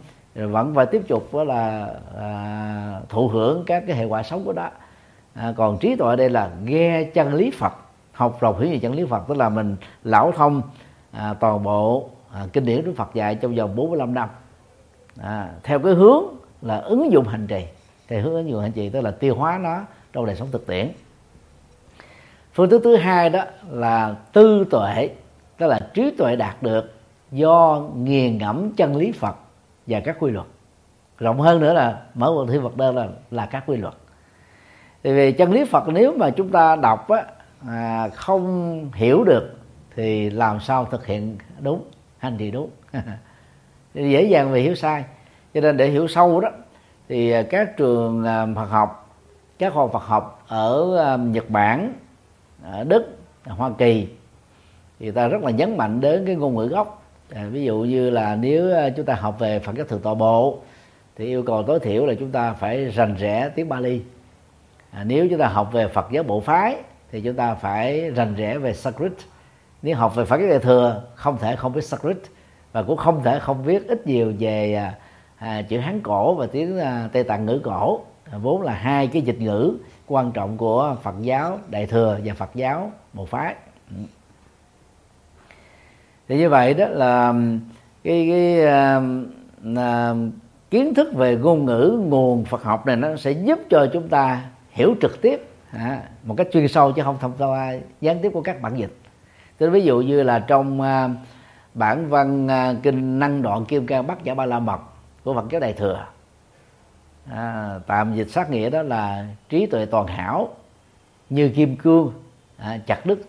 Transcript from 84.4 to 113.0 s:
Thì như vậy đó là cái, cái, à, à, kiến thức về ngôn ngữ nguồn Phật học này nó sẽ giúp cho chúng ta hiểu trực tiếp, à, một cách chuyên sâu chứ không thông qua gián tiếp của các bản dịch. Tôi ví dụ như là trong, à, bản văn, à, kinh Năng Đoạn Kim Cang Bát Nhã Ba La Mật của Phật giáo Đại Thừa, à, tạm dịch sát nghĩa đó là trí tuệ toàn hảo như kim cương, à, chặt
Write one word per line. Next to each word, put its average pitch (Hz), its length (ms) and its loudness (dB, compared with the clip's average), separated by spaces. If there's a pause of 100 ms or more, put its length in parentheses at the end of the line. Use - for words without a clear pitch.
Thì 139 100 0
như 170 100 4
vậy 135 260 6
đó 190 140 2
là 123 460 2 (720)
cái, 165 260 2
cái, 175 360 4
à, 139 340 6 (760)
à, 120 380 0 (560)
kiến 262 240 0
thức 294 200 2
về 127 220 4
ngôn 151 280 4
ngữ 135 440 2
nguồn 127 360 2
Phật - 180 -6
học 110 240 -2
này 123 100 0
nó 156 200 -2
sẽ 143 140 -4
giúp 220 300 0 (100)
cho 147 220 6
chúng 165 160 -6
ta 131 340 2 (280)
hiểu 226 300 2
trực - 220 -2
tiếp, 277 260 0 (240)
à, 117 300 -8 (220)
một 110 140 -6
cách 175 140 0
chuyên 151 160 4
sâu 139 240 6
chứ 156 100 -2
không 135 180 -2
thông 127 180 -4
qua 135 340 -2 (280)
gián 165 220 0
tiếp 202 120 0
của 165 80 -2
các 135 200 -8
bản 120 160 -6
dịch. 101 180 -8 (640)
Tôi 160 120 2
ví 196 100 6
dụ 131 200 4
như 139 220 2
là 123 160 2
trong, 135 420 2
à, 131 280 0 (640)
bản 117 340 0
văn, 139 400 2
à, 127 340 0
kinh 131 360 0
Năng 143 240 0
Đoạn 110 220 -2
Kim 131 220 -2
Cang 131 200 -2
Bát 175 180 -8
Nhã 131 100 -4
Ba 131 120 -4
La 120 120 -2
Mật 110 220 -4 (440)
của 131 100 -2
Phật 110 160 -2
giáo 165 100 -2
Đại 117 120 -4
Thừa, 95 340 -4 (1200)
à, 110 440 -8 (120)
tạm 107 280 0
dịch 107 160 -4
sát 165 200 -2
nghĩa 117 200 0
đó 156 120 -2
là 104 440 -4 (220)
trí 185 180 0
tuệ 110 200 -2
toàn 107 200 0
hảo 92 420 -4 (840)
như 143 180 2
kim 135 280 2
cương, 165 360 4 (460)
à, 110 280 -10
chặt - 200 -2